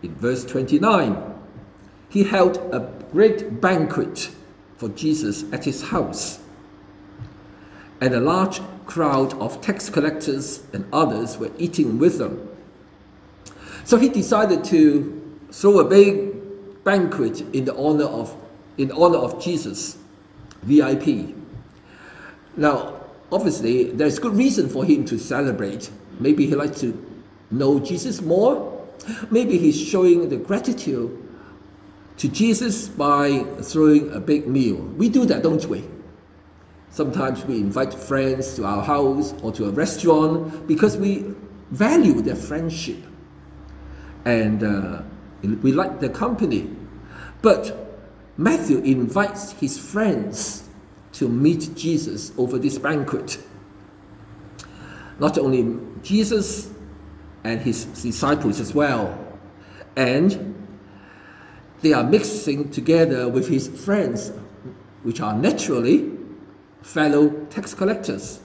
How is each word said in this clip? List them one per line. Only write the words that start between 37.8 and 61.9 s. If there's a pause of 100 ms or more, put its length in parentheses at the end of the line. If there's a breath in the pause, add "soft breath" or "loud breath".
friends
to
our
house
or
to
a
restaurant
because
we (360)
value
their
friendship (1300 loud breath)
and,
uh, (600)
we
like
their
company. (760 loud breath)
But (360)
Matthew
invites
his
friends (440)
to
meet
Jesus
over
this
banquet. (1800 loud breath)
Not
only (240)
Jesus (760)
and
his
disciples
as
well. (800 loud breath)
And (1300 loud breath)
they